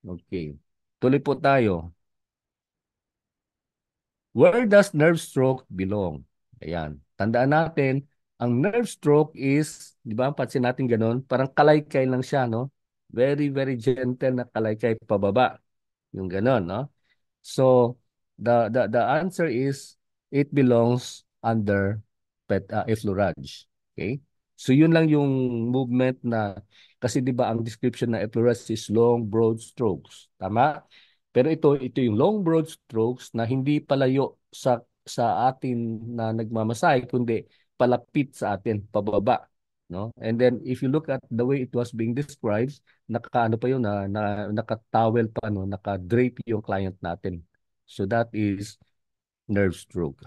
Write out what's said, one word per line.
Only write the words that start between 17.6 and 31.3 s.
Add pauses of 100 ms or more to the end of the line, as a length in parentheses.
the,
the,
the (200)
answer
is (380)
it
belongs (160)
under (480)
pet-,
ah,
effleurage. (240)
Okay? (320)
So,
yun
lang
yung (400)
movement
na, (460)
kasi
di
ba
ang
description
ng
effleurage
is
long,
broad
strokes.
Tama? (540)